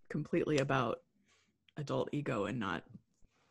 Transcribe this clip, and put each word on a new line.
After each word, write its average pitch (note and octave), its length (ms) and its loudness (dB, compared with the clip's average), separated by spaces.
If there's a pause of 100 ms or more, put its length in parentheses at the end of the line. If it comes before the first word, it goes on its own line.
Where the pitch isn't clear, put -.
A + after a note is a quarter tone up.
completely D3+ 500 0
about C3+ 440 2 (760)
adult C3+ 360 -2
ego C#3 340 0
and A#2+ 120 -2
not F#2+ 240 -2 (680)